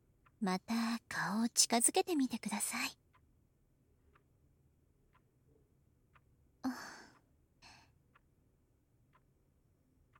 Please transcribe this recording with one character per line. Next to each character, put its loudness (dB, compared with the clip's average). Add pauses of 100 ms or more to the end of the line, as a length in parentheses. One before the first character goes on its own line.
(400)
ま 0
た -8 (360)
顔 -2
を 2
近 4
づ 4
け 4
て 0
み 2
て -6
く -8
だ -2
さ -4
い。 -8 (3750)
あ。 -6 (3500)